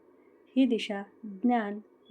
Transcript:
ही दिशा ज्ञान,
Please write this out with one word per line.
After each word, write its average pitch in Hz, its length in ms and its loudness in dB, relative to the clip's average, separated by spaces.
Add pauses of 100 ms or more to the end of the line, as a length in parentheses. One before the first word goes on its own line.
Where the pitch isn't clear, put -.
(560)
ही 262 100 6
दिशा 208 380 -2 (200)
ज्ञान, 208 560 -2 (320)